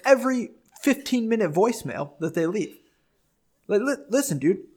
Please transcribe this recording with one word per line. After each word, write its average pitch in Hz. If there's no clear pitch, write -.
every 254
fifteen 254
minute 220
voicemail 147
that 160
they 165
leave. 180
Like, 208
li-, 285
listen, 247
dude, 160